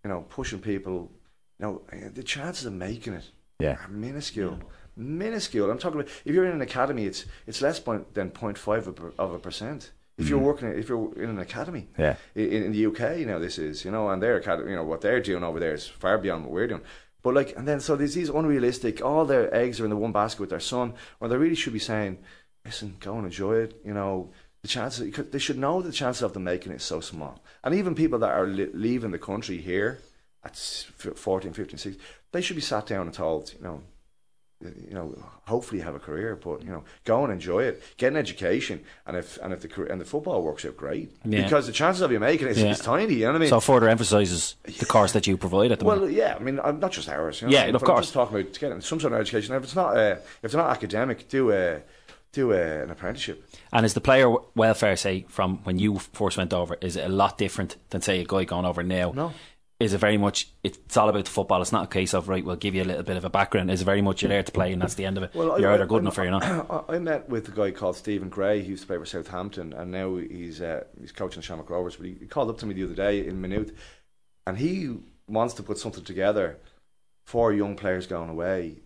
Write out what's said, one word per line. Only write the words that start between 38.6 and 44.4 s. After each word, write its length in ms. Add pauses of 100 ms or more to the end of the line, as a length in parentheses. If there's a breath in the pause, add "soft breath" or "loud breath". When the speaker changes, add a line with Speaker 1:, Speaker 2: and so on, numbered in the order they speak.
Speaker 1:
and 100
if, 240
and 120
if 80
the 80
car-, 160
and 160
the 40
football 380
works 220
out, 120
great, 360 (120)
Speaker 3:
Yeah. 200
Speaker 1:
because 240
the 40
chances 300
of 80
you 80
making 300
it 40
is, 100
Speaker 3:
Yeah. 100
Speaker 1:
is 80
tiny, 340
you 60
know 120
what 40
I 20
mean? 120
Speaker 3:
So 80
it 40
further 260
emphasises 760